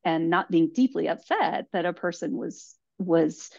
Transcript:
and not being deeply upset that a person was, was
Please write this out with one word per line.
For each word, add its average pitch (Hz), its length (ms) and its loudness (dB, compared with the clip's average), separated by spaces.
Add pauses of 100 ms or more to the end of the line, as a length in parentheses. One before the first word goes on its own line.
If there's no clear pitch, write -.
and 165 280 0
not 175 200 0
being 165 240 4
deeply 247 340 2
upset - 640 -2
that 175 120 -2
a 180 80 -2
person 170 420 -6
was, - 400 -10 (240)
was 165 600 0